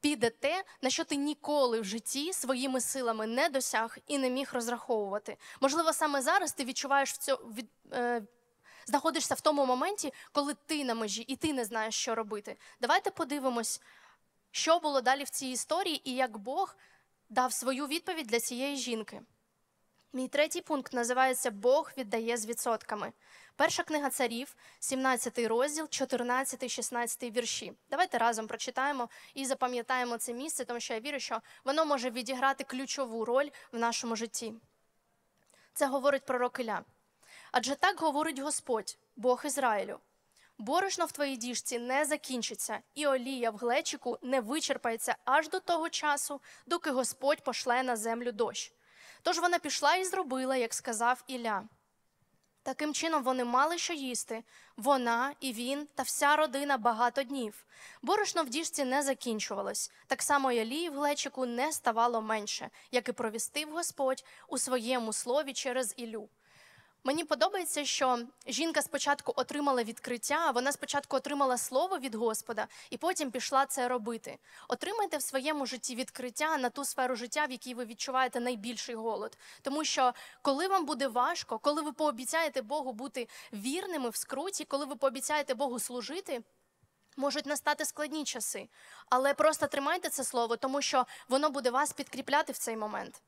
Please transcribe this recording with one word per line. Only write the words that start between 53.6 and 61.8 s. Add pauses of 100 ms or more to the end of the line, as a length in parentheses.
що
їсти – (340)
вона
і
він
та
вся
родина
багато
днів. (360)
Борошно
в
діжці
не
закінчувалось, (160)
так
само
й
олії
в
глечику
не
ставало